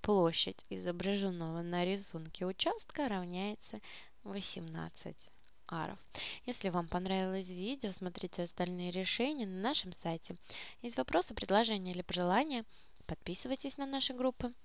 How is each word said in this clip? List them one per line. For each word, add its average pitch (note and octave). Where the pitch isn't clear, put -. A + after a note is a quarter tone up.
площадь F#3+
изображенного F3+
на F3
рисунке F3+
участка D4+
равняется G3
восемнадцать -
аров. E3+
Если A3
вам E3+
понравилось F#3
видео, G3+
смотрите F3+
остальные F3+
решения A#3
на F#3
нашем G#3
сайте. E3+
Есть A#3+
вопросы, C4
предложения G3+
или F3
пожелания, A3
подписывайтесь B3+
на C#4
наши C4+
группы B3